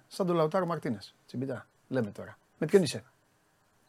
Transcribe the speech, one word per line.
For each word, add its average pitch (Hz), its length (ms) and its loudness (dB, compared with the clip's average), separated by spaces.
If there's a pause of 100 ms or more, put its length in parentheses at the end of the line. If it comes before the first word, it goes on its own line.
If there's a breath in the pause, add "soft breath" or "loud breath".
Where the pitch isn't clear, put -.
Σαν - 180 -4
τον 175 100 2
Λαουτάρο 165 300 2
Μαρτίνες. 151 480 -6 (120)
Τσιμπιτά. 127 400 -6 (220)
Λέμε 120 220 0
τώρα. - 280 -14 (200)
Με 160 80 0
ποιον 190 160 8
είσαι; - 200 -2 (880)